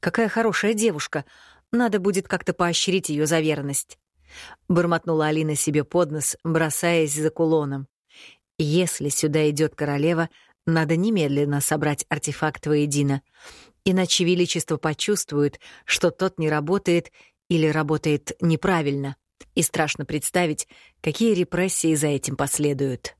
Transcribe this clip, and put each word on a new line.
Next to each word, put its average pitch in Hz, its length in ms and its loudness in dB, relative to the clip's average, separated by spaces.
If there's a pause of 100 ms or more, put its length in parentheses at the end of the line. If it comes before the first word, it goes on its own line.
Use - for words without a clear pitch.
«Какая 220 280 0
хорошая 220 460 0
девушка, 185 500 -2 (480)
надо 233 260 2
будет 190 280 0
как-то 185 260 -4
поощрить 175 560 0
её 151 180 0
за 160 140 2
верность», 143 580 -4 (720)
бормотнула 170 580 2
Алина 156 280 0
себе 147 300 0
под 170 280 0
нос, 151 300 -4
бросаясь 160 720 0
за 151 160 0
кулоном. 151 560 0 (720)
«Если 160 500 0
сюда 151 420 2
идёт 151 240 0
королева, 156 560 0 (360)
надо 165 300 2
немедленно 147 640 0
собрать 147 480 0
артефакт 151 580 -4
воедино, 147 560 0 (680)
иначе 185 340 2
Величество 175 520 0
почувствует, 147 840 -2 (240)
что - 260 0
тот 185 280 -4
не 156 120 0
работает 170 600 0 (380)
или 160 180 2
работает 151 720 0
неправильно, 151 760 0 (380)
и 170 80 0
страшно 156 420 -2
представить, 156 640 -2 (320)
какие 214 340 2
репрессии 180 600 0
за 151 140 0
этим 139 280 -2
последуют». 139 840 -2